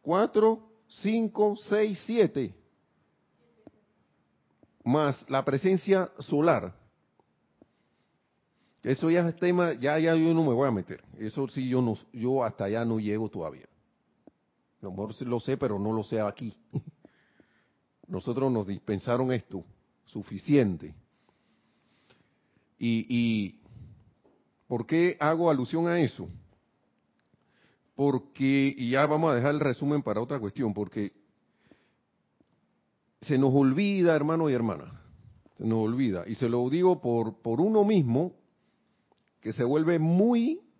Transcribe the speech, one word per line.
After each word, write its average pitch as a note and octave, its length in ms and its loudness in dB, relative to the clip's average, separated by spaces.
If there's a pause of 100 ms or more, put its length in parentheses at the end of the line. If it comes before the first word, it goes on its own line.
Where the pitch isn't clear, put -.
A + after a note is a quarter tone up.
Cuatro, G#3+ 680 2 (160)
cinco, G#3+ 680 0 (140)
seis, G#3 380 0
siete. D#3 480 0 (2250)
Más C#3 440 0
la C3+ 160 -2
presencia F#3 760 0
solar. B2+ 560 0 (2000)
Eso C3+ 280 0
ya E3+ 180 4
es E3 80 -6
tema, F3+ 380 0
ya, C#3 240 0
ya E3 180 2
yo E3 180 4
no E3 80 2
me C#3 100 2
voy C3 140 2
a B2+ 60 0
meter. F#2+ 320 -6 (140)
Eso A2 300 -6
sí, C3 200 -6
yo B2+ 120 2
no, A#2 160 0 (160)
yo B2+ 300 -2
hasta A2 220 -4
allá A2 200 -2
no A2+ 140 -2
llego G#2+ 300 -4
todavía. D#2+ 400 -10 (1120)
A G#2 60 -14
lo F#2+ 40 -10
mejor G#2 240 -8
sí C3+ 100 -12
lo A#2+ 140 -2
sé, C3 180 -4
pero A2 220 -4
no G#2 140 -2
lo A2 100 -2
sé A2 180 -4
aquí. G#2+ 360 -6 (160)
<laughs> - 100 -4 (1300)
Nosotros A#2+ 420 -2
nos A2 160 -2
dispensaron A#2 680 -2
esto, G2 320 -6 (400)
suficiente. G2 920 0 (1800)
Y, A2+ 320 -2
y, A2+ 520 -2 (1040)
¿por A#2+ 200 -4
qué E3+ 340 2
hago E3 280 2
alusión D#3 380 0
a E3+ 140 0
eso? G#2 280 -2 (1700)
Porque, C3+ 800 0
y A#2+ 140 -4
ya C#3 160 4
vamos D3+ 240 2
a B2+ 60 2
dejar C3 160 2
el D3 80 -2
resumen C#3+ 420 -2
para G#2+ 180 -2
otra B2+ 200 -6
cuestión, G#2+ 340 -4
porque G2+ 380 -6 (2000)
se C#3 180 0
nos C3+ 160 4
olvida, E3+ 600 4
hermano D#3 340 0
y - 20 0
hermana, G2 480 -4 (560)
se G2 80 -12
nos A2+ 140 0
olvida, A2 480 0
y A2 80 -8
se A#2+ 140 -2
lo A#2+ 200 0
digo F3 320 2
por, A#2 400 -2
por A#2 200 -2
uno G#3 240 4
mismo, E3+ 480 2 (1080)
que G#2+ 120 -8
se A#2+ 120 -2
vuelve D#3 340 2
muy A#3 640 2 (180)